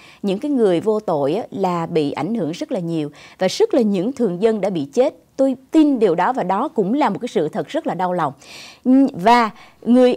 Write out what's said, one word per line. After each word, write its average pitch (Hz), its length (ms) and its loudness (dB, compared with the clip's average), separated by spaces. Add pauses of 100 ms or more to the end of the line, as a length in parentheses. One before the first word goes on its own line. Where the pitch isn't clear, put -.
(220)
những 202 180 -2
cái 294 120 -4
người 208 280 2
vô 214 200 -2
tội 151 340 -2
á, 220 180 -4
là 175 340 -2
bị 160 260 -2
ảnh 180 240 -6
hưởng 165 160 -4
rất 180 200 -10
là 220 80 -4
nhiều 165 300 -4 (300)
và 185 80 0
rất 440 260 0
là 285 80 2
những 202 300 0
thường 190 300 -4
dân 220 200 0
đã 190 80 -2
bị 160 240 -4
chết. 269 220 0 (220)
Tôi 269 180 2 (160)
tin 294 280 4
điều 190 160 2
đó 185 180 0
và 247 100 -4
đó 196 240 -2
cũng 208 260 -2
là 277 160 0
một 196 120 -4
cái 240 60 -8
sự 156 220 -2
thật 170 180 -6
rất 320 200 -6
là 175 60 -4
đau 180 200 -4
lòng. 151 200 -2 (800)
Và 226 360 2 (360)
người, 247 320 6